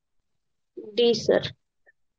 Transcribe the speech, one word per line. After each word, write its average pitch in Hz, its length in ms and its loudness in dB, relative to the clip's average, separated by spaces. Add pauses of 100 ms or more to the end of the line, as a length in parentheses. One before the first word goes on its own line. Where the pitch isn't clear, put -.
(800)
डी 226 360 2
सर। - 380 0 (680)